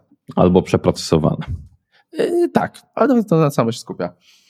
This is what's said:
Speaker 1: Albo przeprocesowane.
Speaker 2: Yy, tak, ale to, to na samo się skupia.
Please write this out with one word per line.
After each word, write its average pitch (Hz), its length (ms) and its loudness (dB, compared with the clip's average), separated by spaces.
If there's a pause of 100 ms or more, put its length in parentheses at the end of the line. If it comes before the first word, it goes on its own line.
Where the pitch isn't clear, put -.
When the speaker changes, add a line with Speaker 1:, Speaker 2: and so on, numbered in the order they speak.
(360)
Speaker 1:
Albo 90 260 4
przeprocesowane. - 840 -2 (680)
Speaker 2:
Yy, 349 360 -2
tak, - 340 -4 (120)
ale 226 140 0
to, 240 200 2
to 165 120 2
na 147 100 2
samo 113 220 -2
się 120 60 -8
skupia. 90 340 -10 (380)